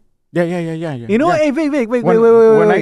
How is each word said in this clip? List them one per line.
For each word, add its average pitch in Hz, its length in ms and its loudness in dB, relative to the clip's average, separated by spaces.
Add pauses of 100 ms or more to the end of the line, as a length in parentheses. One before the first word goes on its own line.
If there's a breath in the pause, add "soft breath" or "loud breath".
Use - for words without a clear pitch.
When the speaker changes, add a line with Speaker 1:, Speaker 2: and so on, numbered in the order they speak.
(320)
Speaker 1:
Yeah, 170 120 -2
yeah, 175 160 -6
yeah, 165 120 -8
yeah, 160 220 -8
yeah. 120 140 -12
Speaker 2:
You 208 100 0
know 294 100 0
Speaker 1:
Yeah. 359 60 0
Speaker 2:
what? 311 80 0
Hey, 302 80 0
Vic, 285 200 -4
Vic, 269 200 -4
Vic, 240 140 -4
Speaker 1:
When, - 0 -
Speaker 2:
wait, 220 140 2 (140)
wait, - 0 - (180)
wait, 220 80 4
Speaker 1:
when 214 100 2
Speaker 2:
wait. 214 140 2